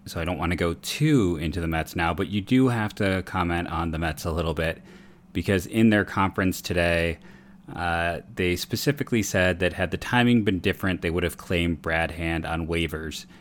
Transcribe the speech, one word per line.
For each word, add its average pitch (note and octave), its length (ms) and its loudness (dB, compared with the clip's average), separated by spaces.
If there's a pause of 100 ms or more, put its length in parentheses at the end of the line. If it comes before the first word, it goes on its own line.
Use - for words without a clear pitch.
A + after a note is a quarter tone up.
so - 140 -10
I D#2+ 60 -4
don't F2 120 -4
wanna E2+ 200 -2
go E2+ 160 0
too A2+ 680 2
into E2 200 -2
the E2+ 60 -2
Mets D#2+ 280 -2
now, E2+ 180 2
but F2 140 -2
you G#2 140 -2
do B2+ 260 4
have A2+ 280 -2
to F#2+ 300 0
comment F2 440 -2
on E2 220 -2
the D#2+ 60 -4
Mets D#2+ 280 -4
a E2+ 60 -2
little D#2+ 220 0
bit, D#2+ 280 -2 (500)
because G2 340 0
in A2+ 260 4
their G#2 120 6
conference F#2+ 580 0
today, E2+ 580 2 (540)
uh, E2+ 460 -2 (160)
they F2+ 220 2
specifically - 680 -2
said F#2 360 2
that F2 140 2
had F2+ 180 -2
the F2+ 60 -2
timing A#2+ 460 4
been G2+ 160 2
different, F#2 420 0
they F2 80 -2
would E2+ 140 0
have E2+ 140 -2
claimed E2+ 440 0
Brad E2 300 0
Hand E2 340 -4
on E2 220 -4
waivers. D#2+ 580 -4 (160)